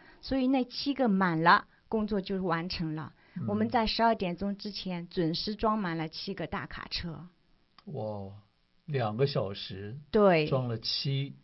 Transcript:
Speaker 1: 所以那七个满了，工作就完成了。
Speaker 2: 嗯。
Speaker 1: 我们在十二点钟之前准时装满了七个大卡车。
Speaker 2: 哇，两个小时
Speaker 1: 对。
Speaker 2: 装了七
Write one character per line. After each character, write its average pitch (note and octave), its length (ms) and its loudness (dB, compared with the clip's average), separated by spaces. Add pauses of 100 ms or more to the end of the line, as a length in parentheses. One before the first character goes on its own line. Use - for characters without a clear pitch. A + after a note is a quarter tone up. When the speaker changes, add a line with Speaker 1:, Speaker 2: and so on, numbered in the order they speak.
(220)
Speaker 1:
所 - 160 -2
以 C4 100 2
那 C4 160 4
七 C4+ 300 -4
个 B3+ 160 2
满 F3+ 340 4
了， F3+ 240 6 (220)
工 G#3+ 180 -2
作 G3+ 140 -2
就 F#3+ 200 -4
完 E3+ 280 -2
成 D#3+ 260 -4
了。 D3+ 160 -8 (240)
Speaker 2:
嗯。 E3+ 140 -6
Speaker 1:
我 G3+ 40 -2
们 G#3+ 140 2
在 A#3 180 2
十 A3 160 0
二 A3+ 140 6
点 F3 220 -2
钟 G3+ 200 -4
之 G#3 140 -10
前 F3 380 -8
准 E3+ 260 0
时 G#3+ 200 -4
装 G#3+ 220 2
满 F3 200 -2
了 D#3+ 100 -4
七 - 260 -8
个 E3 140 -6
大 E3 200 -6
卡 - 220 -12
车。 E3 380 -8 (600)
Speaker 2:
哇， G#2+ 440 -6 (540)
两 A#2 320 -2
个 C#3 100 4
小 G#2+ 260 -2
时 G2+ 440 -10 (120)
Speaker 1:
对。 F3+ 380 6
Speaker 2:
装 C3 220 0
了 A#2 80 -2
七 C#3 560 -2 (100)